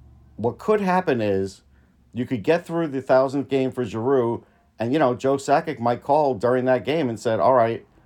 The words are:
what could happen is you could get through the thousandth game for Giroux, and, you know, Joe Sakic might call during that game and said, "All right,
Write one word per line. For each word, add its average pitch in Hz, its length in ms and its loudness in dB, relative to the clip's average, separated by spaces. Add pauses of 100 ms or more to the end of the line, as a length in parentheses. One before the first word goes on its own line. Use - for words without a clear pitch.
(360)
what 117 240 -4
could 214 220 0
happen 180 400 0
is 98 420 -2 (500)
you 120 140 -4
could 180 160 -6
get 170 240 0
through 170 220 -4
the 131 120 -6
thousandth 131 480 2
game 131 220 0
for 123 120 -6
Giroux, 117 640 0 (320)
and, 113 160 -2
you 160 60 0
know, 127 160 2
Joe 135 220 0
Sakic 151 420 -2
might 117 240 -2
call 143 320 2
during 123 300 0
that 127 200 0
game 143 240 -2
and 110 100 -6
said, 113 200 -2
"All 113 160 4
right, 113 280 2 (220)